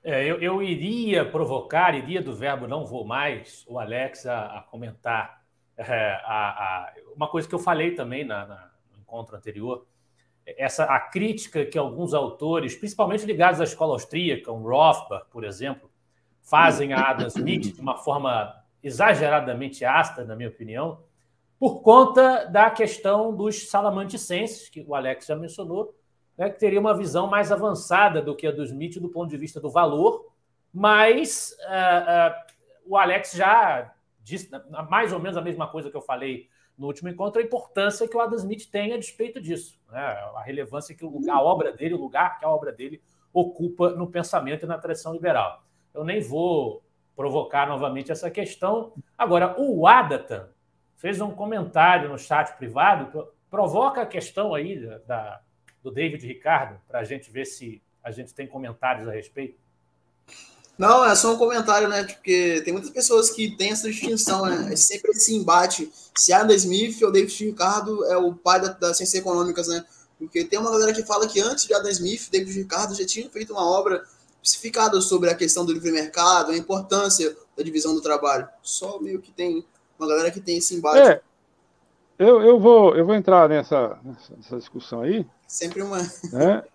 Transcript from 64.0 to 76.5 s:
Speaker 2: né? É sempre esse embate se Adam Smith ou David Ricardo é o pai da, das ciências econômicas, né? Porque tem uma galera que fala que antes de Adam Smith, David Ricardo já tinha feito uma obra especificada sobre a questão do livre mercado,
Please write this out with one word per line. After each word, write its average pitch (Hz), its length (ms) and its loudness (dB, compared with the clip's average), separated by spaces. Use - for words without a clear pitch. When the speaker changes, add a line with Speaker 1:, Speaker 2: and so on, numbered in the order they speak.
Speaker 2:
né? 180 260 -2
É 175 40 -2
sempre 208 340 2
esse 220 240 2
embate 175 560 2
se - 180 4
Adam 214 220 8
Smith 196 480 0
ou 202 80 4
David 196 340 2
Ricardo 208 600 -2
é 180 120 2
o 175 180 0
pai 185 260 4
da, 190 80 -2
das 175 300 -2
ciências 185 220 -2
econômicas, 175 460 -2
né? 170 180 -4
Porque 170 280 -4
tem 202 140 -2
uma 226 120 -2
galera 220 220 4
que 220 100 -4
fala 214 240 0
que 202 140 0
antes 247 260 -2
de 214 80 2
Adam 202 160 0
Smith, 190 400 -6
David 190 260 -2
Ricardo 196 380 -4
já 196 100 -6
tinha 226 240 -6
feito 214 240 -12
uma 185 160 0
obra 190 360 2
especificada 220 600 2
sobre 180 280 2
a 170 60 2
questão 175 320 0
do 165 60 0
livre 165 180 -2
mercado, 160 600 2